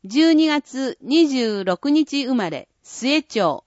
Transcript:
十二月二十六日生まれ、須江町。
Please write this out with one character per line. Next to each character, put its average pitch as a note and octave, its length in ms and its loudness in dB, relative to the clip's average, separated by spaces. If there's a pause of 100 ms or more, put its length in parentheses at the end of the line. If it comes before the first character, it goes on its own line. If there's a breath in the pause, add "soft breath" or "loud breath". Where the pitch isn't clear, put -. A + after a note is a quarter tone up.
十 D#4 280 2
二 D#4 140 4
月 C4+ 540 -6
二 D4+ 280 2
十 A3+ 340 -2
六 F#3 280 -2
日 C#4+ 340 0
生 C4 100 -2
ま F#3+ 140 -2
れ、 C#3+ 180 -10 (160)
須 - 240 -8
江 D4 160 0
町。 E3+ 440 -2